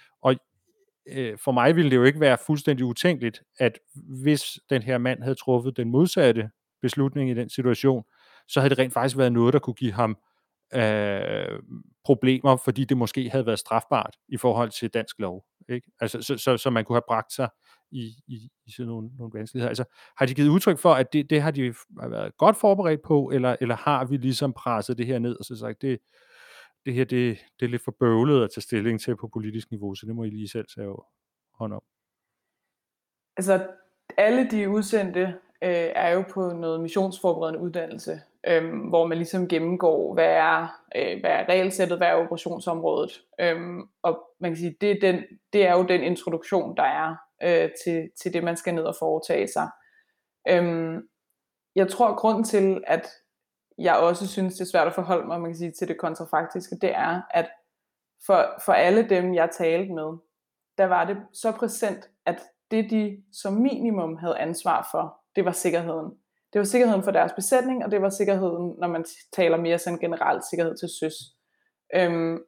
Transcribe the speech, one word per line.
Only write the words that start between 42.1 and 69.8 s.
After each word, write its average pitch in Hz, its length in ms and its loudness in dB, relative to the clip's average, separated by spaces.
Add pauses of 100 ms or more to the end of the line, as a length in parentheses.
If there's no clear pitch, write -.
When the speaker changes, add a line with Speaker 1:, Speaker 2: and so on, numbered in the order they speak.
Speaker 2:
operationsområdet, 165 960 -2 (300)
øhm, 175 420 -2 (200)
og 170 260 -2 (120)
man 175 100 -4
kan 165 60 -6
sige, 170 240 -6
det 208 100 2
er 196 100 0
den, 185 240 2 (280)
det 202 140 4
er 180 60 6
jo 180 140 4
den 180 160 2
introduktion, 170 720 -4
der - 60 0
er, 156 340 -2 (260)
øh, 165 280 4 (140)
til, 165 260 -4 (120)
til 185 100 -4
det, 175 120 -2
man 170 120 -2
skal 170 180 -4
ned 165 80 -2
og 165 160 -4
foretage 160 500 -2
sig. 160 200 -4 (800)
Øhm, 170 600 0 (640)
jeg 185 140 4
tror, 214 260 2
grunden 220 300 0
til, 196 420 0
at 165 220 0 (720)
jeg - 180 2
også 175 300 2
synes, 190 280 -4
det - 60 -12
er 180 100 -6
svært 160 160 2
at 170 80 -2
forholde 175 320 -2
mig, 170 140 -6
man 170 100 -6
kan 165 80 -12
sige, 165 140 -6
til 170 160 -6
det 165 100 -6
kontrafaktiske, 165 840 -6
det 185 140 0
er, 165 360 -2
at 170 180 0 (800)
for, 185 200 6 (180)
for 196 80 2
alle 185 360 6
dem, 185 260 2
jeg 165 240 2
talte 175 360 0
med, 160 240 -8 (600)
der 196 60 4
var 180 200 4
det 196 120 -4 (160)
så 226 200 -2
præsent, 220 580 -4 (160)
at 175 140 -4 (300)
det, 220 200 0
de 214 320 -2 (100)
som - 200 -6
minimum 214 640 0
havde 165 220 -4
ansvar 165 520 -2
for, 165 300 -6 (160)
det 196 80 2
var 175 80 2
sikkerheden. 165 580 -2 (420)
Det 208 60 0
var 208 60 2
sikkerheden 220 380 4
for 196 80 0
deres 170 220 2
besætning, 254 520 0
og 208 60 -4
det 202 120 2
var 196 80 2
sikkerheden, 185 680 -2
når 175 100 -2
man 165 140 -4
t-, - 300 -14
taler 170 240 2
mere 170 220 0
sådan 170 200 -4